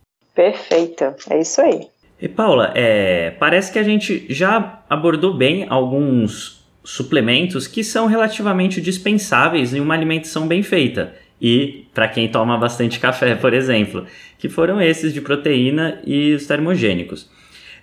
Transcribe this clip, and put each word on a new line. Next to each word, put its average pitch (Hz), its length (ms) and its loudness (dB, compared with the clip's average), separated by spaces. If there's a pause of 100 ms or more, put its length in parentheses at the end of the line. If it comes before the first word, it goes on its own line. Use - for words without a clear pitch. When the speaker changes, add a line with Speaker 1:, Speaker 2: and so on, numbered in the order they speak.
(340)
Speaker 1:
Perfeito, 170 800 0 (160)
é 151 120 2
isso 165 200 0
aí. - 260 2 (320)
Speaker 2:
E - 100 -8
Paula, 147 440 2
é, 98 580 2
parece 175 400 0
que - 60 -2
a 214 60 2
gente 208 460 0
já 190 600 -2
abordou 156 440 0
bem 156 360 0
alguns 131 920 0 (180)
suplementos 131 840 0
que 220 160 -6
são 220 240 0
relativamente 208 760 0
dispensáveis 165 920 0
em 139 80 -2
uma 151 120 0
alimentação 160 540 -2
bem 175 160 0
feita. 127 500 -2 (280)
E 127 520 0
para 110 140 2
quem 113 220 -2
toma 113 280 0
bastante 117 420 -2
café, 127 360 0
por 117 180 2
exemplo, 110 520 0 (320)
que - 100 -8
foram 175 340 0
esses 160 320 0
de 139 60 -6
proteína 143 840 0
e 147 280 0
os 143 140 -4
termogênicos. 147 840 -2 (520)